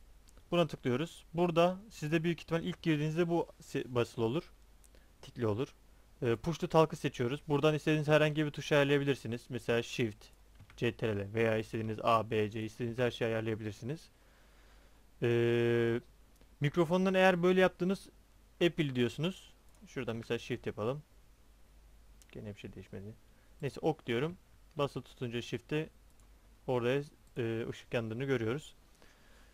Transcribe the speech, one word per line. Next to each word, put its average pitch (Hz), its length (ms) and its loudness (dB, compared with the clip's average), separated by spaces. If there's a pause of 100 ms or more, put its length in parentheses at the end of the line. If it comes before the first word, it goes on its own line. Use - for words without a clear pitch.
(500)
Buna 170 160 4
tıklıyoruz. 139 580 -4 (100)
Burada 175 440 4 (120)
sizde 156 340 -2
büyük 170 160 -2
ihtimal 165 240 -4
ilk 175 180 -6
girdiğinizde 156 460 0
bu 170 180 0 (160)
se-, 127 320 -6
basılı 117 300 0
olur. 123 280 -2 (720)
Tikli - 240 -4
olur. 107 280 -2 (480)
Ee, 117 140 2
push 160 220 -4
to 180 80 -4
talk'ı 160 300 4
seçiyoruz. 131 520 -4
Buradan 151 260 4
istediğiniz 156 340 0
herhangi 151 380 4
bir 147 40 -4
tuşu 151 240 -2
ayarlayabilirsiniz. 139 760 2
Mesela 120 340 0
Shift, 110 420 -4 (520)
C 117 200 -2
T 117 120 -2
R 104 80 -2
L 98 180 -6
veya 113 240 2
istediğiniz 110 440 -4
A, 113 280 2
B, 107 200 0
C, 110 120 -6
istediğiniz 117 360 -6
her 123 120 2
şeyi 117 180 -2
ayarlayabilirsiniz. 110 800 -6 (1120)
Ee, 117 760 2 (600)
mikrofondan 175 540 2
eğer 185 280 4
böyle 185 180 4
yaptınız, 185 480 0 (460)
Apple 156 400 0
diyorsunuz. 127 580 -2 (340)
Şuradan 113 300 -6
mesela 117 220 -4
Shift - 280 -6
yapalım. 113 360 -4 (1300)
Gene 110 220 -12
bir - 60 -18
şey - 120 -16
değişmedi. 101 420 -16 (480)
Neyse, 139 180 -8
ok 160 260 -2
diyorum. 139 300 -2 (400)
Basılı 135 260 -4
tutunca 120 400 -8
Shift'e 151 460 -6 (800)
orada, 127 360 0 (360)
e, 113 320 -4
ışık - 240 -10
yandığını 117 300 -4
görüyoruz. 127 500 -2 (800)